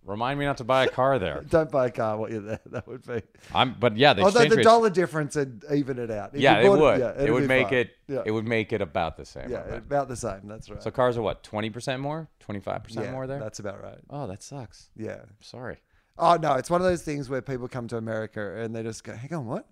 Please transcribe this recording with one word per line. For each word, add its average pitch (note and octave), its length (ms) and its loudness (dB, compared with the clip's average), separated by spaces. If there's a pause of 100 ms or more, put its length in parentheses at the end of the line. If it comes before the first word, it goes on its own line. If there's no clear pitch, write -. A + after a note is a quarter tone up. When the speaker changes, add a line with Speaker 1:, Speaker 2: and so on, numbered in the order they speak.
Speaker 1:
Remind A#2 320 -4
me C#3+ 60 -2
not C#3 140 -2
to B2 80 -10
buy C3 180 4
a B2 60 2
car C3 280 2
there. D#2+ 280 -2
Speaker 2:
<laughs> - 40 -18
Don't D#3 220 2
buy C3 140 2
a A#2+ 60 -2
car A2 260 -2
while G#2+ 120 -6
you're A2 120 -6
there. G#2 240 -8
That - 240 -10
would A#2+ 180 -16
be A#2+ 140 -6 (340)
Speaker 1:
I'm, A#2 240 2
but A2+ 160 4
yeah, C3+ 180 8
the G3 100 2
Speaker 2:
Although G#3 180 6
Speaker 1:
exchange D3+ 80 6
Speaker 2:
the D3 80 6
Speaker 1:
rate's B2+ 80 4
Speaker 2:
dollar A3+ 240 8
difference D#3+ 480 -2
would C3 260 -6 (100)
even C3+ 240 -2
it A#2 140 -6
out. G2+ 220 -6
If C#3+ 80 -2
Speaker 1:
Yeah, A#2+ 180 8
Speaker 2:
you B2 60 8
Speaker 1:
it - 40 10
Speaker 2:
bought - 100 8
Speaker 1:
would. C3 200 6
Speaker 2:
yeah, A#2 120 0
Speaker 1:
It - 100 -10
Speaker 2:
it'd C#3+ 100 2
Speaker 1:
would D3 120 4
Speaker 2:
be C3+ 40 0
Speaker 1:
make C3 220 4
Speaker 2:
fine. C3 80 2
Speaker 1:
it, A#2 140 0 (180)
Speaker 2:
Yeah. B2+ 160 -4
Speaker 1:
it G#2+ 60 -2
would A2 140 -2
make A2+ 280 -2
it G2+ 80 -2
about E2+ 340 -2
the C#2 100 -16
same, C2+ 240 -14
Speaker 2:
Yeah, A2 120 -6
Speaker 1:
I F2+ 80 -12
bet. - 80 -8
Speaker 2:
about C#3 320 -4
the A#2+ 80 -8
same. G2+ 260 -8
That's G#2 260 -16
right. G#2 140 -16
Speaker 1:
So A2 80 -6
cars B2 240 2
are A#2 60 -2
what, F#2+ 220 -2
twenty G#2+ 260 -4
percent B2+ 320 -6
more? D3+ 260 -8 (140)
Twenty-five G2+ 420 -8
percent A2+ 220 -8
Speaker 2:
Yeah, B2+ 80 -8
Speaker 1:
more C3 140 -8
there? C#3 120 -8
Speaker 2:
that's A2 200 -10
about G2+ 220 -10
right. - 180 -18 (100)
Speaker 1:
Oh, C#3 180 -10
that F#2 160 -12
sucks. - 540 -16
Speaker 2:
Yeah. G2+ 240 -10 (180)
Speaker 1:
Sorry. A2+ 380 -14 (400)
Speaker 2:
Oh, E3+ 180 6
no, D3+ 200 0
it's C3 140 -4
one F3 120 2
of F#3 40 0
those F3+ 160 2
things C#3+ 280 -8
where C3 120 -4
people B2 280 -8
come A#2 180 -8
to A#2 100 -6
America A2 600 -6
and A2+ 180 -6
they A2+ 80 -6
just A2 220 -8
go, G#2 100 -12
"Hang C#3 180 -12
on, D3 120 -6
what? D#3+ 260 -8